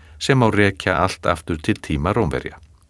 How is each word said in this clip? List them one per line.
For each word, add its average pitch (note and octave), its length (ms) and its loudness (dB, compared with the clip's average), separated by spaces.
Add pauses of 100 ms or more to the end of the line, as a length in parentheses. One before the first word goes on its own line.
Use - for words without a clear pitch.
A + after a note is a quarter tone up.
(200)
sem C3+ 200 2
má A#2 120 4
rekja G2 480 2
allt F#2 260 -2
aftur E2+ 380 -2
til G#2+ 160 -2
tíma D#2 360 -2
Rómverja. D#2 440 -2 (300)